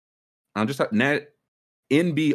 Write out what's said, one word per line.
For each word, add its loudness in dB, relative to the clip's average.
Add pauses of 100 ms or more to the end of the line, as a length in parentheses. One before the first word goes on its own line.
(540)
I'm -2
just, -6 (120)
Nat-, 0 (640)
N 2
B 0